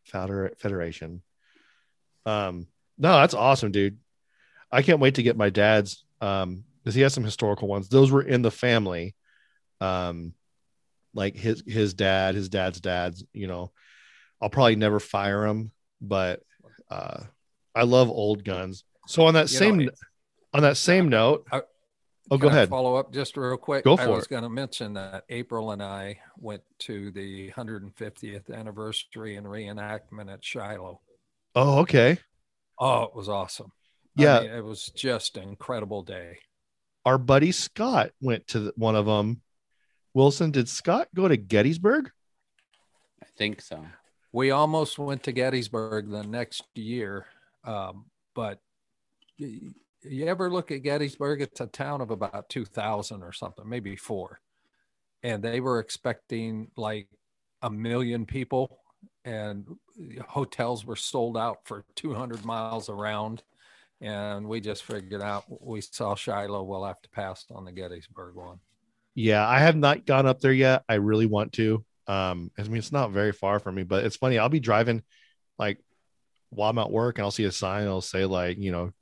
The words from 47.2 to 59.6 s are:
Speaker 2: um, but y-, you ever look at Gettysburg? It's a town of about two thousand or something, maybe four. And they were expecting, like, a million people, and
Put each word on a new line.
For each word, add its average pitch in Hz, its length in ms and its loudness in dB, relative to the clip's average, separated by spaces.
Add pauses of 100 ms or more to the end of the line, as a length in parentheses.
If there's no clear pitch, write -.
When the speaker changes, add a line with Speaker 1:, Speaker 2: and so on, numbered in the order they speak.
Speaker 2:
um, 98 420 -10 (280)
but 107 260 -8 (800)
y-, 135 220 -12 (420)
you 143 240 -8
ever 180 240 -2
look 180 200 -4
at 135 120 -6
Gettysburg? 143 580 -2
It's - 200 -8
a 120 60 -8
town 143 340 -8
of 113 100 -8
about 104 380 -8
two 120 160 -8
thousand 104 580 -6
or 85 100 -16
something, - 360 -16
maybe 101 280 -10
four. - 440 -10 (840)
And 110 200 -4
they 117 180 -4
were 127 200 0
expecting, 113 960 -8
like, 107 320 -8 (540)
a 117 80 -6
million 117 560 -4
people, - 540 -6 (440)
and 104 420 -10 (600)